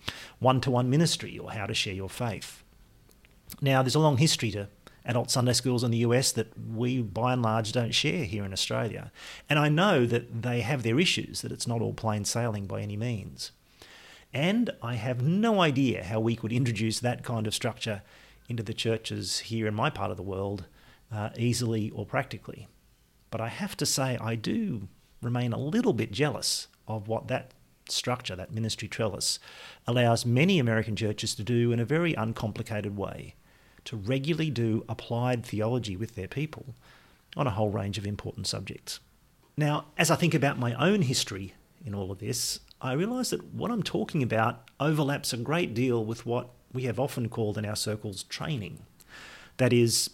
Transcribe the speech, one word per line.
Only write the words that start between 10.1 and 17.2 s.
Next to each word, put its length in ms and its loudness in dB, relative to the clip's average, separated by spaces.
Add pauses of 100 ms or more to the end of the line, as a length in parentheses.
they 180 0
have 220 0
their 140 4
issues, 440 0
that 100 -6
it's 160 -6
not 140 0
all 100 0
plain 320 -2
sailing 440 -2
by 140 -4
any 140 -6
means. 560 -6 (840)
And 360 2 (120)
I 140 -4
have 260 -2
no 380 4
idea 460 4
how 160 0
we 160 2
could 160 -4
introduce 480 2
that 200 -2